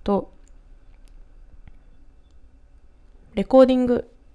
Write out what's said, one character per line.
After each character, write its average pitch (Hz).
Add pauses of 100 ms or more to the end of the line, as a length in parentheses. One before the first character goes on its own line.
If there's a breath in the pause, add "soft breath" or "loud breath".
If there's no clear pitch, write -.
と、 - (3000)
レ 196
コ 262
ー 262
デ 254
ィ 254
ン 254
グ 240 (260)